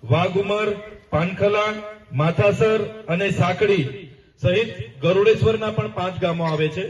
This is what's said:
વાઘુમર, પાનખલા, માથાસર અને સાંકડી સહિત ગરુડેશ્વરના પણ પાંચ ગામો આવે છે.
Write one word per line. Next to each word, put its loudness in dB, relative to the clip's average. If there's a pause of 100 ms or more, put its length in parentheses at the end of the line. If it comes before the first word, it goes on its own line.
વાઘુમર, 0 (380)
પાનખલા, 0 (400)
માથાસર 2 (280)
અને -2
સાંકડી 2 (540)
સહિત 0 (300)
ગરુડેશ્વરના 2
પણ -4
પાંચ -4
ગામો -2
આવે 0
છે. -6